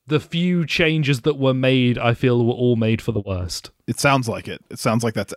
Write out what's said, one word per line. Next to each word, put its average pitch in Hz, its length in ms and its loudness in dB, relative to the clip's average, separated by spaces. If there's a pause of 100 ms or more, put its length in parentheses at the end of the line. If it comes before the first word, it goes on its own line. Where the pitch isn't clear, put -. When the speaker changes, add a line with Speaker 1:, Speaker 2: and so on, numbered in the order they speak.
Speaker 1:
the 151 140 0
few 175 460 0
changes 156 560 0
that 147 160 0
were 135 160 2
made, 131 440 2
I 117 160 2
feel, 120 300 2
were 117 80 2
all 123 240 2
made 113 240 0
for - 120 -6
the 104 80 -2
worst. 90 500 -8 (160)
Speaker 2:
It 120 140 -6
sounds 135 280 2
like 95 200 -8
it. 87 120 -10 (100)
It - 80 -16
sounds 117 260 0
like 113 100 -2
that's 101 220 -6